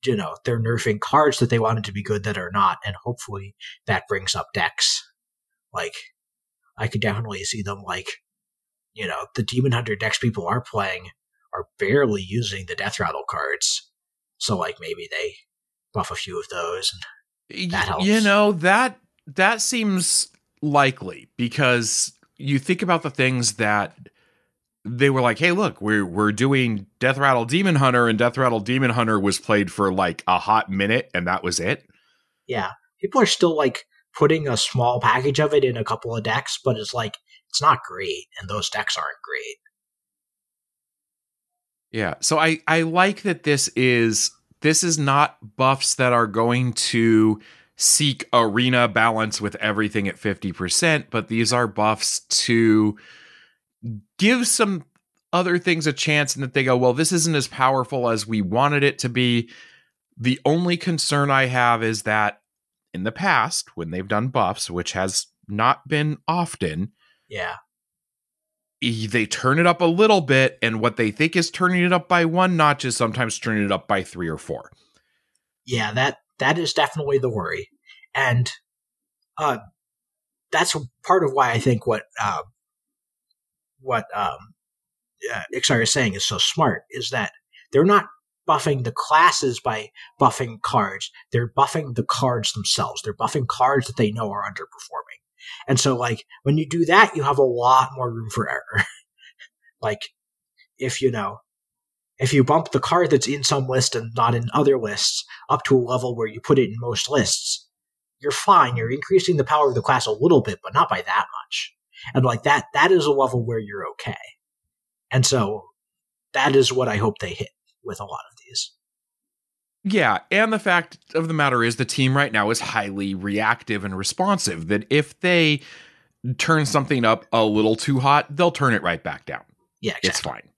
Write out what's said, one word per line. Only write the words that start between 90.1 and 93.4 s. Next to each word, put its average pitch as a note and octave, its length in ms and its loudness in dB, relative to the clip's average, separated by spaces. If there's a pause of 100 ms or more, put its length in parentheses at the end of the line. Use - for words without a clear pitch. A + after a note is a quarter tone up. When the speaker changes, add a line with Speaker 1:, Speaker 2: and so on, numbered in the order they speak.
Speaker 1:
buffing A#2+ 400 0
cards. G2 500 -2 (220)
They're A#2+ 160 0
buffing C#3 460 0
the A#2+ 80 -2
cards A#2+ 500 0
themselves. - 480 -4
They're G#2+ 120 -8
buffing B2 340 -2